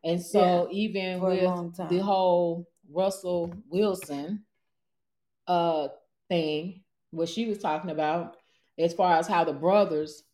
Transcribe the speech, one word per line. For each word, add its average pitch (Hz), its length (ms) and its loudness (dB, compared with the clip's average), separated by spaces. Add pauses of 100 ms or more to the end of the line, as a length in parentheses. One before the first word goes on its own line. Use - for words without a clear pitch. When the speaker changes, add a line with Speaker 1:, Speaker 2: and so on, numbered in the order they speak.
Speaker 1:
And 175 180 -2
so 180 480 4
Speaker 2:
Yeah, 196 80 -6
Speaker 1:
even 185 400 -2
Speaker 2:
for 185 140 0
a - 20 2
Speaker 1:
with 185 100 2
Speaker 2:
long 175 280 -2
time. 180 160 -8
Speaker 1:
the 175 100 2
whole 180 680 2 (240)
Russell 180 600 -2 (160)
Wilson, 180 760 -2 (1040)
uh, 165 400 0 (400)
thing, 160 540 -4 (280)
what 165 180 -4
she 226 180 -4
was 202 120 -4
talking 160 320 -4
about, 156 460 -2 (420)
as 170 160 2
far 180 240 4
as - 80 0
how 175 180 2
the 160 80 0
brothers 160 720 2 (120)